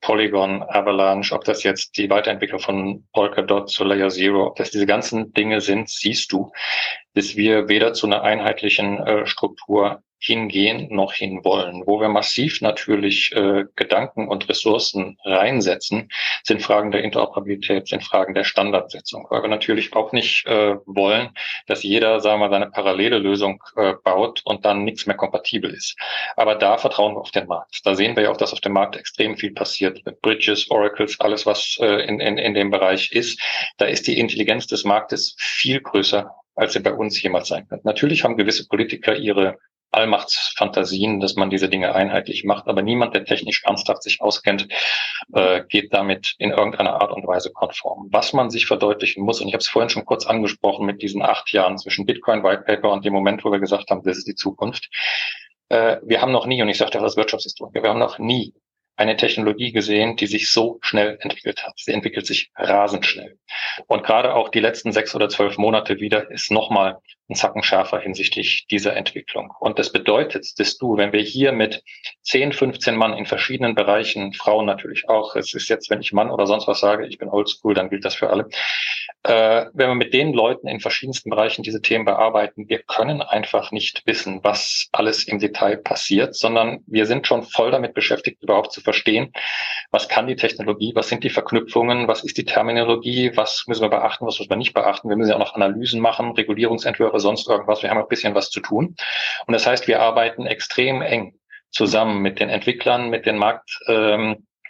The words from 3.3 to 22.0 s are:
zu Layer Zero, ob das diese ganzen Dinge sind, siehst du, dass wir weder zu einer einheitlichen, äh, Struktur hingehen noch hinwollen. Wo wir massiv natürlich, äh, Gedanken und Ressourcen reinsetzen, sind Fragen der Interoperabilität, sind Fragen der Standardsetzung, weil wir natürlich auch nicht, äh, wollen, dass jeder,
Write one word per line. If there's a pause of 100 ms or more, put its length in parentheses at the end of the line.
zu
Layer
Zero,
ob
das
diese
ganzen
Dinge
sind,
siehst
du, (640)
dass
wir
weder
zu
einer
einheitlichen,
äh,
Struktur (200)
hingehen
noch
hinwollen.
Wo
wir
massiv
natürlich,
äh, (100)
Gedanken
und
Ressourcen
reinsetzen, (340)
sind
Fragen
der
Interoperabilität,
sind
Fragen
der
Standardsetzung,
weil
wir
natürlich
auch
nicht,
äh, (120)
wollen, (380)
dass
jeder,